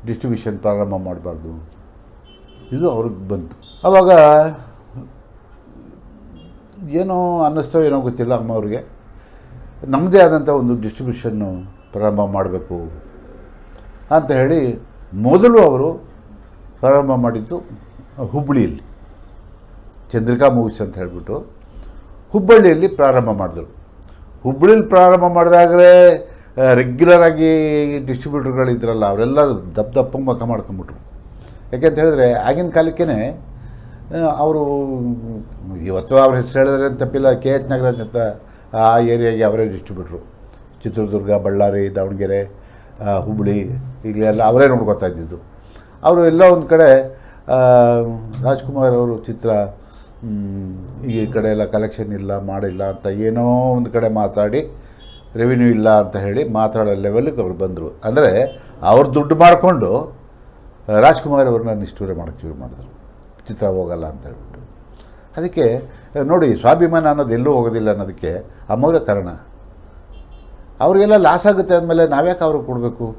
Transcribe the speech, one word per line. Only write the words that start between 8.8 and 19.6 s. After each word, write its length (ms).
ನಮ್ಮದೇ 360
ಆದಂಥ 300
ಒಂದು 320
ಡಿಸ್ಟ್ರಿಬ್ಯೂಷನ್ನು 960
ಪ್ರಾರಂಭ 300
ಮಾಡಬೇಕು 720
ಅಂತ 200
ಹೇಳಿ 560
ಮೊದಲು 480
ಅವರು 320
ಪ್ರಾರಂಭ 340
ಮಾಡಿದ್ದು 440
ಹುಬ್ಬಳ್ಳಿಯಲ್ಲಿ, 540